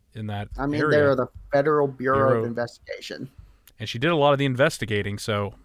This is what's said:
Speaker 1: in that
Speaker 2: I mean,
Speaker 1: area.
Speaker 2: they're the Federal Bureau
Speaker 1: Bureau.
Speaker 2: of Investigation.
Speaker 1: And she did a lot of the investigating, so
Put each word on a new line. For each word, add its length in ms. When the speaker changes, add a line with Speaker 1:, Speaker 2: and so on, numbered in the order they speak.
Speaker 1:
in 140
that 280
Speaker 2:
I 100
mean, 140
Speaker 1:
area. 160
Speaker 2:
they're 200
the 100
Federal 360
Bureau 300
Speaker 1:
Bureau. 200
Speaker 2:
of 80
Investigation. 840
Speaker 1:
And 80
she 100
did 140
a 40
lot 160
of 60
the 60
investigating, 760
so 360